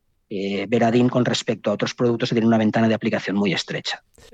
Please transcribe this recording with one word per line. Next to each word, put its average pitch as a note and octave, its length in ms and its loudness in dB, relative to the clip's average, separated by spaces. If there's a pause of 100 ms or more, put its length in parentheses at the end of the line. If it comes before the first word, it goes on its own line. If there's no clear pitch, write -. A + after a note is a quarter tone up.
(300)
eh, G2 380 -6
Veradin A#2 400 4
con B2 160 2
respecto - 460 -2
a G#2 40 0
otros A2+ 200 -4
productos A#2+ 360 0
que - 60 -2
tienen A2+ 120 2
una A2+ 100 4
ventana A2 300 2
de A2 80 2
aplicación G2+ 420 -4
muy G2+ 160 0
estrecha. - 500 -8 (300)